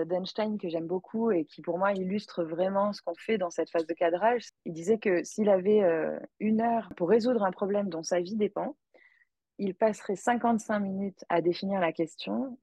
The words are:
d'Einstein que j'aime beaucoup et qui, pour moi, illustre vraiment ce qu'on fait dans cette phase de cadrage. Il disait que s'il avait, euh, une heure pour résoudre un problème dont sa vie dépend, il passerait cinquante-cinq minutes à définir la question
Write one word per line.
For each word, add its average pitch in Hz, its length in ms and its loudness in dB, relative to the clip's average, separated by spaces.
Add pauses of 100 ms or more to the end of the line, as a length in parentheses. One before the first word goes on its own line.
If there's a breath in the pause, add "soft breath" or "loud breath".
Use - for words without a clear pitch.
d'Einstein 190 520 -2
que 190 100 -6
j'aime 165 180 -4
beaucoup 214 460 -2
et 165 140 2
qui, - 160 -18
pour 170 160 -4
moi, 196 160 2
illustre 190 500 -4
vraiment 190 480 0
ce 202 100 -10
qu'on 175 140 -8
fait 226 220 -2
dans 180 120 -2
cette 165 200 -4
phase 165 180 0
de 175 60 -4
cadrage. 190 560 2 (160)
Il 170 80 -6
disait 170 240 0
que 180 260 2
s'il - 240 -2
avait, 208 340 4
euh, 156 380 2 (220)
une 214 180 2
heure 226 380 0
pour 175 100 0
résoudre 220 380 4
un 185 60 0
problème 202 360 -2
dont 160 160 -6
sa 180 160 0
vie 180 160 -4
dépend, 202 400 -2 (840 soft breath)
il 190 160 -4
passerait 214 420 0
cinquante-cinq 233 640 0
minutes 196 500 -4
à 170 100 2
définir 190 400 0
la 165 140 2
question 226 680 -4